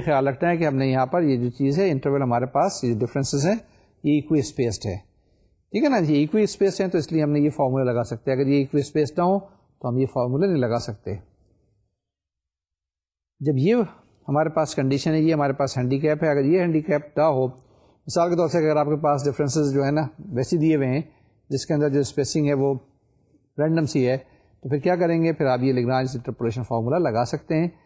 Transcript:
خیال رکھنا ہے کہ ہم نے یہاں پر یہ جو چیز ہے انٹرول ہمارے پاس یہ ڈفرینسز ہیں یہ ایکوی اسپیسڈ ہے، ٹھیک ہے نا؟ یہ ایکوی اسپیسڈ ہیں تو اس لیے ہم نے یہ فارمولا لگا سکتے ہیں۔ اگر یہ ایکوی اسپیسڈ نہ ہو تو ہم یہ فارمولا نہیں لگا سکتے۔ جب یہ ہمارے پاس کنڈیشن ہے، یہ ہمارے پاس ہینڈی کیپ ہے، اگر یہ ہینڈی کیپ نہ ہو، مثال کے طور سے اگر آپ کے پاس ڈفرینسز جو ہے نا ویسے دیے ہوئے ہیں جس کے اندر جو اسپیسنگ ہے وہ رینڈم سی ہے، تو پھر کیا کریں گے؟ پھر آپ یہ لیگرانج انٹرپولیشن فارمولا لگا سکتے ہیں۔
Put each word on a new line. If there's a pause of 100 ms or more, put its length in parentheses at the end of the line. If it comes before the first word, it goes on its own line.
خیال
رکھنا
ہے
کہ
ہم
نے
یہاں
پر
یہ
جو
چیز
ہے
انٹرول
ہمارے
پاس
یہ
ڈفرینسز
ہیں (480)
یہ
ایکوی
اسپیسڈ
ہے، (760)
ٹھیک
ہے
نا؟
یہ
ایکوی
اسپیسڈ
ہیں
تو
اس
لیے
ہم
نے
یہ
فارمولا
لگا
سکتے
ہیں۔
اگر
یہ
ایکوی
اسپیسڈ
نہ
ہو (400)
تو
ہم
یہ
فارمولا
نہیں
لگا
سکتے۔ (2250)
جب
یہ (520)
ہمارے
پاس
کنڈیشن
ہے،
یہ
ہمارے
پاس
ہینڈی
کیپ
ہے،
اگر
یہ
ہینڈی
کیپ
نہ
ہو، (600)
مثال
کے
طور
سے
اگر
آپ
کے
پاس
ڈفرینسز
جو
ہے
نا (180)
ویسے
دیے
ہوئے
ہیں (480)
جس
کے
اندر
جو
اسپیسنگ
ہے
وہ (840)
رینڈم
سی
ہے،
تو
پھر
کیا
کریں
گے؟
پھر
آپ
یہ
لیگرانج
انٹرپولیشن
فارمولا
لگا
سکتے
ہیں۔ (180)